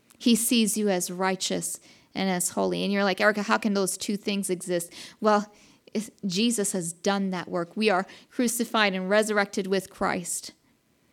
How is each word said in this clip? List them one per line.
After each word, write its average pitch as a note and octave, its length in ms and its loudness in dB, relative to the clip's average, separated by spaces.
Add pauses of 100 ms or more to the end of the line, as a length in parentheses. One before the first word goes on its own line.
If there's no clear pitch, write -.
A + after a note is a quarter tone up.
(180)
He A#3+ 160 4
sees A3+ 420 2
you G#3 120 0
as F3+ 200 0
righteous F#3 720 -2 (400)
and F#3+ 100 0
as F3+ 220 -2
holy. F3+ 320 -2
And F#3+ 100 0
you're G3+ 120 2
like, F#3+ 160 0
"Erica, G#3 220 2
how A3+ 140 0
can G#3+ 180 -2
those F#3+ 220 0
two G3+ 200 -4
things G3 340 -4
exist?" F3 420 -4 (280)
Well, G#3 300 2 (440)
if G#3+ 160 -4 (160)
Jesus G3+ 460 0
has E3+ 200 -4
done G3 380 -2
that F#3 180 -6
work. E3+ 260 -4
We G#3+ 140 2
are F#3+ 180 2 (220)
crucified A3+ 640 0
and F#3 160 -4
resurrected G#3 580 2
with F#3+ 220 0
Christ. - 640 -4 (600)